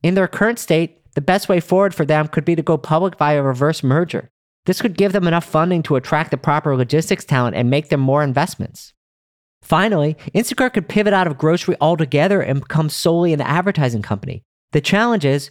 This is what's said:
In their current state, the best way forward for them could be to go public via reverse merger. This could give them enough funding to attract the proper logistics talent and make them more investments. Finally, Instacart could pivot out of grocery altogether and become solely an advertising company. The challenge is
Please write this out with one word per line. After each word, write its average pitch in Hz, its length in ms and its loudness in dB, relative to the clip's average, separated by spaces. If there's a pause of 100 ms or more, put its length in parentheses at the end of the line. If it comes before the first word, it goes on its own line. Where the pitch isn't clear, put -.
In 175 120 2
their 190 140 2
current 233 300 -2
state, 160 420 -2 (140)
the - 80 -2
best 185 260 0
way 185 100 2
forward 185 360 0
for 160 100 -2
them 151 240 0
could 151 160 -2
be 170 120 2
to 165 60 -4
go 160 140 0
public 170 400 -2
via 147 260 2
reverse 135 400 0
merger. 143 460 0 (380)
This 185 160 -2
could 190 160 -4
give 196 140 2
them 185 140 0
enough 170 200 0
funding 170 380 0
to 147 120 0
attract 151 340 -2
the 147 60 -2
proper 143 400 0
logistics 147 480 -2
talent 123 320 0
and 120 140 2
make 147 180 0
them 147 120 0
more 135 220 2
investments. 139 720 -4 (680)
Finally, 160 540 0 (180)
Instacart 247 400 -2
could 190 140 -2
pivot 208 260 2
out 185 120 2
of 147 120 -6
grocery 170 420 0
altogether 160 640 2
and 135 180 -2
become 156 300 -2
solely 170 420 0
an 147 80 0
advertising 147 600 0
company. - 400 -8 (300)
The 151 100 2
challenge 214 420 0
is 139 260 0